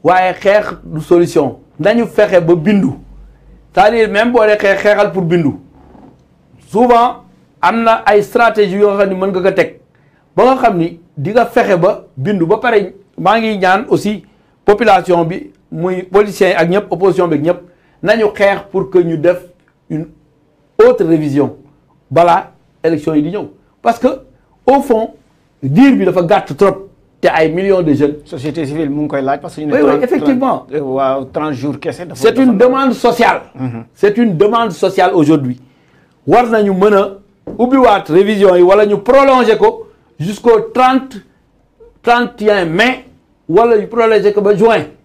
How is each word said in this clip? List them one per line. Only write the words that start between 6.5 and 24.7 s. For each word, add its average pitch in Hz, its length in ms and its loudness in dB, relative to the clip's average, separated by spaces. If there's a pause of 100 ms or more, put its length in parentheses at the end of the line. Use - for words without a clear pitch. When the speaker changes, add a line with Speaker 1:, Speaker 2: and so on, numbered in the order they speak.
Speaker 1:
Souvent, 240 560 2 (380)
am 226 220 0
na 226 220 2
ay 208 180 4
stratégie 214 560 0
yoo 202 180 2
xam 196 120 0
ni 185 60 -6
mën 185 160 -4
nga 180 100 -4
ko 185 100 0
teg. 160 280 -4 (560)
Ba 202 100 2
nga 262 160 4
xam 220 160 0
ni 170 220 -4 (180)
di 147 140 -6
nga 233 140 2
fexe 208 320 0
ba 180 280 -2 (120)
bindu. 170 280 -2
Ba 160 120 0
pare, 208 360 -2 (240)
maa 190 220 0
ngi 220 180 -4
ñaan 185 320 0
aussi 202 360 -4 (400)
population 190 600 2
bi, 180 260 -10 (200)
muy 185 320 -6
politiciens 190 460 0
yi 156 60 0
ak 170 140 0
ñëpp, 202 220 -2
opposition 180 360 0
bi 160 80 -2
ak 147 60 -2
ñëpp, 170 180 -2 (440)
nañu 214 220 0 (100)
xeex 196 260 0 (100)
pour 190 180 -4
que 180 100 2
ñu 165 180 -2
def 175 220 0 (500)
une 156 180 -8 (800)
autre 247 180 2
révision 147 520 -2 (520)
balaa 170 420 2 (320)
élection 160 300 -2
yi 147 100 2
di 160 80 -6
ñëw. 190 180 -8 (320)
Parce 233 180 -2
que, 254 80 0 (580)
au 269 160 2